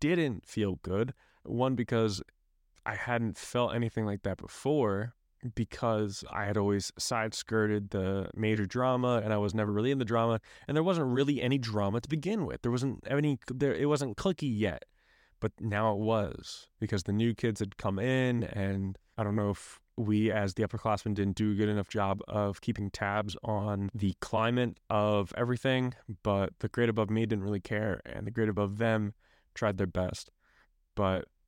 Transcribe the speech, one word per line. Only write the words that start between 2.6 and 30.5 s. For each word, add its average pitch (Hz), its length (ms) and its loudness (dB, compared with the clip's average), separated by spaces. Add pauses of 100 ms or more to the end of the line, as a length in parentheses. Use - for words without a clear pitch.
I - 120 -4
hadn't 117 420 -2
felt 120 380 0
anything 113 300 0
like 101 180 -2
that 95 140 -2
before, 117 760 0 (400)
because 107 800 -2
I 101 140 -4
had 101 100 0
always 101 420 2
side-skirted 110 920 0
the 98 440 0
major 107 320 2
drama, 123 560 2
and 107 100 0
I 107 40 2
was 104 180 0
never 107 160 0
really 107 220 2
in 139 80 0
the 127 40 0
drama, 113 360 2 (260)
and 143 100 0
there 156 60 4
wasn't 160 320 2
really 139 260 2
any 127 180 2
drama 107 420 0
to - 80 -10
begin 165 360 -2
with. 76 180 -6
There 120 100 2
wasn't 123 340 -2
any, 143 320 2 (160)
there, 135 180 2
it 110 140 0
wasn't 143 300 0
clicky 160 360 -2
yet, 101 320 0 (540)
but 107 220 -4
now 107 320 2
it 101 80 0
was, 107 640 -2 (140)
because 104 240 -2
the 101 80 0
new 113 220 4
kids 110 260 0
had 101 160 -4
come 98 240 -2
in, 127 420 2
and 98 560 -2 (180)
I 113 60 -2
don't 104 140 0
know 104 140 2
if - 280 -8 (180)
we 107 360 2
as 101 220 0
the 110 100 0
upperclassmen 104 500 -2
didn't 98 220 0
do 107 160 2
a - 20 2
good 104 140 2
enough 104 200 0
job 98 380 0
of 101 340 0
keeping 107 300 -2
tabs 104 540 -2
on 101 500 -2
the 101 260 0
climate 117 600 0 (100)
of 104 460 2
everything, 127 580 0 (300)
but 98 340 2
the 110 100 -2
grade 120 200 2
above 107 220 2
me 113 160 2
didn't 107 180 0
really 101 160 -2
care, 104 440 -2
and - 220 -8
the 110 60 -8
grade 113 160 2
above 101 300 0
them 110 360 0 (400)
tried 104 240 0
their 98 80 0
best, 90 460 -4 (640)